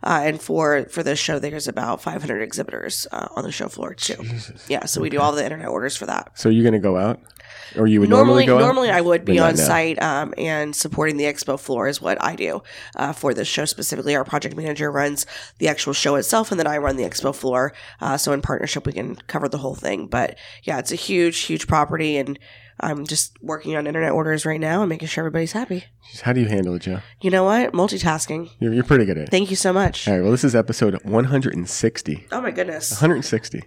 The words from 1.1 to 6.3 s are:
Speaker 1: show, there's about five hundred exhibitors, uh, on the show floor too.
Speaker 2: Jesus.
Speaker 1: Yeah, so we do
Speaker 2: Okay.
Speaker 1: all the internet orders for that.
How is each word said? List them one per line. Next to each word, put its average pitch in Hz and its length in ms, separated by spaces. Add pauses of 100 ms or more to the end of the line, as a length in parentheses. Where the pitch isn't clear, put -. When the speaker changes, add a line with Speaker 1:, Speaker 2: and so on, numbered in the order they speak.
Speaker 1:
show, 156 200
there's 143 280
about - 340
five 160 200
hundred 117 200
exhibitors, - 680
uh, - 240
on - 80
the - 80
show - 160
floor - 260
too. - 300
Speaker 2:
Jesus. 113 460
Speaker 1:
Yeah, - 160
so - 160
we 160 80
do 143 80
Speaker 2:
Okay. 143 80
Speaker 1:
all 151 80
the 147 100
internet 156 240
orders 107 300
for - 80
that. - 300